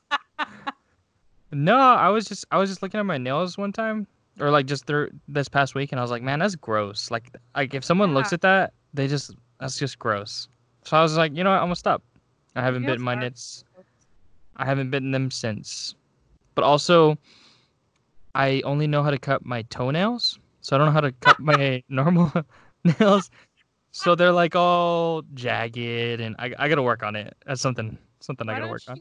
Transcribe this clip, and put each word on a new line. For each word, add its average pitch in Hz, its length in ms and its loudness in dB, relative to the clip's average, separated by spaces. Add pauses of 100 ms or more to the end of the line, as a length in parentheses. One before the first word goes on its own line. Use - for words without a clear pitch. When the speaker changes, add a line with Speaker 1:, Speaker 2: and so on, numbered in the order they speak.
(380)
Speaker 1:
<laughs> - 1160 -16
Speaker 2:
No, 160 220 4
I 240 320 6
was 208 160 2
just, - 260 -12
I 156 60 0
was 196 140 2
just 185 100 -10
looking 196 180 -6
at 208 60 -2
my 170 140 -2
nails 147 400 -4
one 202 140 -6
time, 220 340 -6 (340)
or, 147 100 2
like, 147 140 4
just 139 220 -6
through 147 240 -2 (180)
this 143 220 -4
past 139 240 0
week, 139 180 -6
and 135 60 -4
I 123 40 -2
was 120 80 -4
like, 120 120 -6
"Man, 135 160 -2
that's 190 160 -2
gross." 107 560 -4
Like, 117 200 -6 (240)
like, 135 200 -4
if 131 100 -6
someone 180 300 2
looks 135 180 0
Speaker 1:
Yeah. 175 40 0
Speaker 2:
at - 40 -16
that, 190 320 4 (220)
they 139 120 0
just, 135 280 -4 (260)
that's 131 180 -10
just 139 200 -6
gross. 104 500 -4 (360)
So 160 120 0
I 160 60 6
was 156 120 2
like, 160 220 0
"You 180 80 -2
know 196 60 4
what? 190 80 4
I'm - 60 0
gonna 175 120 -2
stop." - 260 -2 (540)
I 123 60 -2
haven't 127 220 -2
Speaker 1:
Nails 135 100 -2
Speaker 2:
bitten 123 100 -6
my 123 120 -2
Speaker 1:
are 127 40 -8
Speaker 2:
nits. 123 440 -12 (100)
Speaker 1:
gross. 185 100 -20 (720)
Speaker 2:
I 131 80 -6
haven't 135 240 -2
bitten 135 220 -2
them 131 200 -2
since. - 640 -8 (600)
But - 100 2
also, 151 540 6 (1160)
I 135 300 2
only 147 220 -2
know 147 160 0
how 147 80 0
to 139 80 -2
cut - 260 -2
my 123 240 -6
toenails, 175 720 -2 (240)
so - 120 -2
I 135 40 4
don't 151 80 6
know 147 60 4
how 156 100 4
to 135 100 0
cut - 260 4
my 139 480 2
<laughs> - 40 -20
normal 160 420 2 (320)
<laughs> - 340 0
nails. 202 320 4 (600)
So 175 240 2
they're, 175 180 4
like, 175 240 2
all 175 640 2 (140)
jagged, 117 420 -4 (460)
and 113 160 -8
I, 123 200 -8
I 147 120 -2
gotta 147 120 2
work 117 200 0
on 107 120 -6
it. 104 300 -12
That's 135 160 -8
something, 120 380 -4 (220)
something 117 280 -10
I 110 40 -6
Speaker 1:
Why - 40 -6
Speaker 2:
gotta - 120 -8
Speaker 1:
don't - 20 -10
Speaker 2:
work - 180 -10
on. 127 120 -14